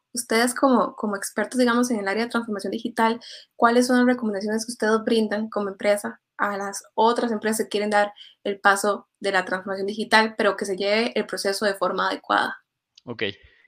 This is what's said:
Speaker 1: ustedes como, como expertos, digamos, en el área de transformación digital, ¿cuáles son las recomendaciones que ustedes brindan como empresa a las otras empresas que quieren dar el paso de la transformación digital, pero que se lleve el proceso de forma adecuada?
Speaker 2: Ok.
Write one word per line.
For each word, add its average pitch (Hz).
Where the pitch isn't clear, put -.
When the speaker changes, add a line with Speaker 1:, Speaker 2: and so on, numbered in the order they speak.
Speaker 1:
ustedes 233
como, 247
como 202
expertos, -
digamos, 247
en 226
el 196
área 214
de 240
transformación 214
digital, 226
¿cuáles 240
son 254
las 247
recomendaciones 220
que 247
ustedes 220
brindan 220
como 202
empresa 208
a 202
las 196
otras 240
empresas 214
que -
quieren 208
dar 208
el 202
paso 202
de 196
la 185
transformación 190
digital, 220
pero 202
que -
se 196
lleve 208
el 208
proceso 196
de 196
forma 190
adecuada? 151
Speaker 2:
Ok. 117